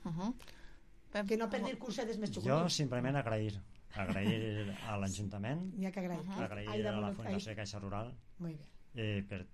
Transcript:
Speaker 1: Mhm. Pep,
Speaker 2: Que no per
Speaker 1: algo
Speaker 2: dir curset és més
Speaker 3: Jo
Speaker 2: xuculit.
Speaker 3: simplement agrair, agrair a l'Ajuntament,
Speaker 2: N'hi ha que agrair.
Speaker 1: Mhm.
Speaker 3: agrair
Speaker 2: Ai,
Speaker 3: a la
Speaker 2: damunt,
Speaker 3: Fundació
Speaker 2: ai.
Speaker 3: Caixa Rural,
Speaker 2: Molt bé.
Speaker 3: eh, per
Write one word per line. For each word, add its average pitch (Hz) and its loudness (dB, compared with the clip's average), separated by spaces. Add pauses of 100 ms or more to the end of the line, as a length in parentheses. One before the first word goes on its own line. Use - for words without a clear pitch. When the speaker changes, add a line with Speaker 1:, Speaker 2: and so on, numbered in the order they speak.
Speaker 1:
Mhm. 180 0 (760)
Pep, 202 2
Speaker 2:
Que 220 4
no 226 2
per 247 0
Speaker 1:
algo 208 2
Speaker 2:
dir 262 -2
curset 240 -2
és 226 0
més 208 0
Speaker 3:
Jo 185 -2
Speaker 2:
xuculit. 156 6
Speaker 3:
simplement 127 4
agrair, 110 4 (420)
agrair 104 2 (160)
a 104 0
l'Ajuntament, 101 0 (160)
Speaker 2:
N'hi 190 0
ha 185 -2
que 196 -4
agrair. 170 -2
Speaker 1:
Mhm. 190 -4
Speaker 3:
agrair 104 -2
Speaker 2:
Ai, 107 2
Speaker 3:
a 104 2
la - -
Speaker 2:
damunt, 101 0
Speaker 3:
Fundació 107 -2
Speaker 2:
ai. 104 -4
Speaker 3:
Caixa 104 -4
Rural, 101 -2 (260)
Speaker 2:
Molt 165 -4
bé. 147 -12 (300)
Speaker 3:
eh, 107 0
per 95 -6